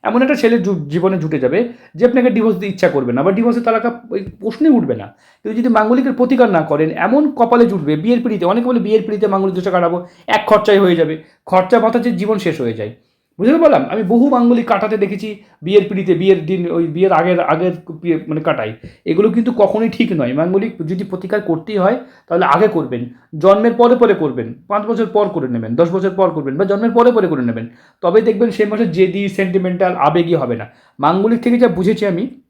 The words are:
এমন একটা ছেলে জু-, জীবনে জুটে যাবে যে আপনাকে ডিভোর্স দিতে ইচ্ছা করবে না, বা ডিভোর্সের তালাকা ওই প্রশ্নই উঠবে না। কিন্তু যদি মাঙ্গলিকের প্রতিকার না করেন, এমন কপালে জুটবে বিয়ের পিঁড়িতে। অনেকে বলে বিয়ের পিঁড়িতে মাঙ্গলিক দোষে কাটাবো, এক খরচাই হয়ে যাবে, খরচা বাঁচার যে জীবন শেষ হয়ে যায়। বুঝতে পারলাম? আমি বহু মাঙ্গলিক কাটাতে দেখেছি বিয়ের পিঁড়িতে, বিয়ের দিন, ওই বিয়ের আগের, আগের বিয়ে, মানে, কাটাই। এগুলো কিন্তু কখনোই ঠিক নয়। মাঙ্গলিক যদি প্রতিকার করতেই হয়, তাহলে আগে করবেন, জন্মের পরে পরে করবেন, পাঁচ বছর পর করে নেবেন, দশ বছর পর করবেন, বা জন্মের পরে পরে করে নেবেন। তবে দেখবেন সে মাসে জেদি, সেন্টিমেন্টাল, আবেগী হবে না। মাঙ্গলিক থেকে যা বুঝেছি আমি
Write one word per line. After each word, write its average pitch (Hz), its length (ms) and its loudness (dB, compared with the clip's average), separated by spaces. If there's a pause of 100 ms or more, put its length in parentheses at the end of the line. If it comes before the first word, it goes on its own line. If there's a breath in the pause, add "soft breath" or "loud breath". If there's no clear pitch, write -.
এমন 226 180 0
একটা 262 140 2
ছেলে 233 220 2
জু-, 175 320 -2
জীবনে 185 280 0
জুটে 156 220 -4
যাবে 175 340 0 (220 loud breath)
যে 190 100 0
আপনাকে 247 240 2
ডিভোর্স 220 260 0
দিতে 190 120 -8
ইচ্ছা 190 220 0
করবে 131 240 -2
না, 131 100 0
বা 190 80 2
ডিভোর্সের 233 320 0
তালাকা 233 460 -2
ওই 196 100 -6 (200)
প্রশ্নই 226 300 0
উঠবে 127 260 2
না। 101 120 -12 (360 soft breath)
কিন্তু 220 160 -4
যদি 247 100 0
মাঙ্গলিকের 240 440 2
প্রতিকার 247 360 2
না 170 120 2
করেন, 156 300 0
এমন 254 400 0
কপালে 233 340 4
জুটবে 151 300 -2
বিয়ের 233 260 0
পিঁড়িতে। 208 240 -2
অনেকে 233 220 0
বলে 240 120 0
বিয়ের 214 220 2
পিঁড়িতে 214 260 -2
মাঙ্গলিক 190 280 0
দোষে 185 160 -2
কাটাবো, 175 340 0 (220 loud breath)
এক 208 200 0
খরচাই 208 300 4
হয়ে 185 180 4
যাবে, 156 280 -2 (220 soft breath)
খরচা 185 340 2
বাঁচার 233 220 0
যে 240 100 -2
জীবন 208 260 -2
শেষ 160 240 -4
হয়ে 113 120 -4
যায়। 107 220 -10 (440)
বুঝতে 247 180 2
পারলাম? 269 320 4
আমি 214 140 -4
বহু 233 260 2
মাঙ্গলিক 240 380 2
কাটাতে 214 300 0
দেখেছি 202 460 -4 (180 soft breath)
বিয়ের 190 260 2
পিঁড়িতে, 185 280 0
বিয়ের 180 300 2
দিন, 175 260 -4
ওই 170 160 -2
বিয়ের 180 240 0
আগের, 170 280 2
আগের 170 320 0 (300)
বিয়ে, 170 260 -2
মানে, 156 140 -4
কাটাই। 127 320 -4 (320 loud breath)
এগুলো 196 240 2
কিন্তু 233 220 0
কখনোই 214 380 2
ঠিক 233 220 -2
নয়। 131 220 -2
মাঙ্গলিক 185 380 -2 (140)
যদি 185 180 -6
প্রতিকার 196 380 -6
করতেই 170 360 -4
হয়, 202 200 2 (300 loud breath)
তাহলে 175 180 2
আগে 165 220 4
করবেন, 127 380 -4 (340 loud breath)
জন্মের 208 340 4
পরে 240 220 4
পরে 226 180 4
করবেন, 123 400 -4 (140)
পাঁচ 202 180 -2
বছর 220 200 -2
পর 208 240 0
করে 151 180 -6
নেবেন, 117 280 -4
দশ 165 160 2
বছর 190 180 -2
পর 190 200 0
করবেন, 139 280 -6
বা 196 80 0
জন্মের 202 260 -2
পরে 240 200 4
পরে 208 160 0
করে 143 140 -2
নেবেন। 117 260 -4 (340 soft breath)
তবে 185 200 4
দেখবেন 226 300 0
সে 214 140 0
মাসে 214 200 -2
জেদি, 185 440 0
সেন্টিমেন্টাল, 185 680 -2
আবেগী 165 400 0
হবে 123 200 -2
না। 107 100 -12 (340 soft breath)
মাঙ্গলিক 196 420 0
থেকে 240 160 2
যা 240 100 4
বুঝেছি 190 380 0
আমি 190 220 -2 (220)